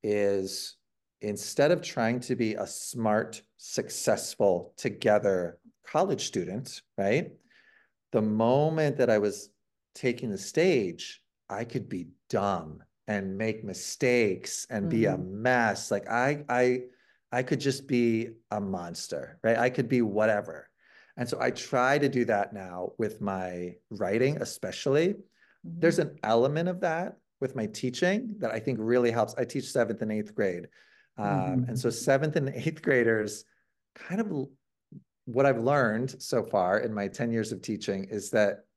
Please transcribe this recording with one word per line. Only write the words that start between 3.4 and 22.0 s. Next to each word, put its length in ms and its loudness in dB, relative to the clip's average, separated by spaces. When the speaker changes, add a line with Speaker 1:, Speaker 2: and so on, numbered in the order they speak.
Speaker 1:
successful, 1200 0
together 800 2
college 400 0
student, 560 -6
right? 360 0
The 100 2
moment 760 2
that 120 4
I 80 6
was 320 -2
taking 360 -2
the 80 -4
stage, 840 0
I 140 -4
could 240 -6
be 200 -8
dumb 520 -2
and 300 -2
make 280 -4
mistakes 1040 0
and 180 -2
be 180 2
a 100 2
Speaker 2:
Mm-hmm. 260 -8
Speaker 1:
mess. 480 2
Like, 180 -2
I, 400 0
I, 340 2
I 100 0
could 180 -2
just 260 -2
be 420 2
a 100 -2
monster, 840 -8
right? 160 4
I 120 4
could 180 -2
be 140 4
whatever. 680 0
And 120 -4
so 120 -4
I 100 2
try 480 2
to 100 2